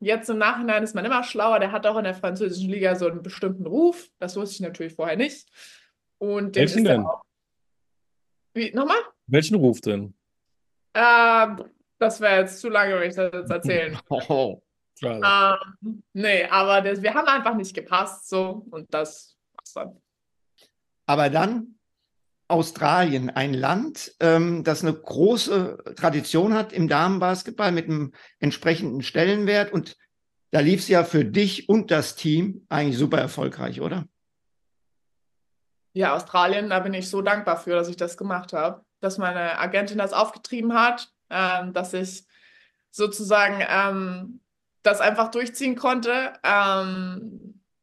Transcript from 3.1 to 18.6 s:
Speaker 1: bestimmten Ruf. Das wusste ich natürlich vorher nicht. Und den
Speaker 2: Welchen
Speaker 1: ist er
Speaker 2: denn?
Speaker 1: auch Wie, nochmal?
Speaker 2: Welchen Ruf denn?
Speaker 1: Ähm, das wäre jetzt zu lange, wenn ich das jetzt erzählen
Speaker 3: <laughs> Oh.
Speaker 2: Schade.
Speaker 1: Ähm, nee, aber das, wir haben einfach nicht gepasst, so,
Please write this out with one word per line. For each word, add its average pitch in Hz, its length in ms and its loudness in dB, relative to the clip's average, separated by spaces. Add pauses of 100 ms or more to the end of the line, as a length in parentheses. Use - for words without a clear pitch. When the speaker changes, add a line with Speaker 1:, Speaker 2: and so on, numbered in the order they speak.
Speaker 1:
bestimmten 190 440 -8
Ruf. 320 420 0 (100)
Das 185 160 -10
wusste 196 200 -8
ich - 60 -10
natürlich 165 340 -10
vorher 165 240 -2
nicht. 285 280 -4 (720)
Und 202 400 -4
den 143 60 6
Speaker 2:
Welchen 185 160 0
Speaker 1:
ist 226 80 4
er 135 100 6
Speaker 2:
denn? 104 80 0
Speaker 1:
auch - 180 -6 (1300)
Wie, 226 180 -4
nochmal? 302 240 0 (300)
Speaker 2:
Welchen 156 300 2
Ruf 123 260 2
denn? 101 320 -4 (800)
Speaker 1:
Ähm, 226 680 4 (340)
das - 200 2
wäre 196 220 4
jetzt 190 220 -4
zu 233 80 -6
lange, 202 280 2
wenn 175 120 -2
ich 180 60 -12
das 185 140 0
jetzt 175 200 -6
erzählen 170 540 -2
Speaker 3:
<laughs> - 40 -16
Oh. 131 540 -2 (360)
Speaker 2:
Schade. 196 600 2 (240)
Speaker 1:
Ähm, 214 200 -12 (120)
nee, 196 320 2
aber 196 340 4
das, 196 220 -2
wir 214 100 2
haben 302 160 0
einfach 240 280 2
nicht 190 180 -6
gepasst, - 540 -4
so, 190 420 -4